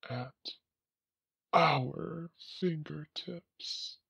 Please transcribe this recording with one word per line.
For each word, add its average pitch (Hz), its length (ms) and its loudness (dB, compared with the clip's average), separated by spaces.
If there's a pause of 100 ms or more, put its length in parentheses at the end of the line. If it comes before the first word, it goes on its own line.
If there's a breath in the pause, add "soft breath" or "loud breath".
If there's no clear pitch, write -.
(100)
At 123 240 -4 (1200)
our 165 760 4 (300)
fingertips. - 1400 -6 (120)